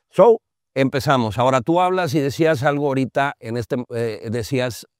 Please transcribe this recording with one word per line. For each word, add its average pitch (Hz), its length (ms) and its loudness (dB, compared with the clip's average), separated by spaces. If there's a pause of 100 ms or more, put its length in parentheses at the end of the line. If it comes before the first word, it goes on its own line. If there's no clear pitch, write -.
So, 226 320 4 (320)
empezamos. 131 640 0
Ahora, 131 240 2
tú 165 180 0
hablas 180 340 0
y 160 60 0
decías 160 440 0
algo 147 240 0
ahorita, 135 520 -2
en 117 180 -8
este, 123 200 -4 (180)
eh, 113 360 -6
decías, 123 540 -4 (140)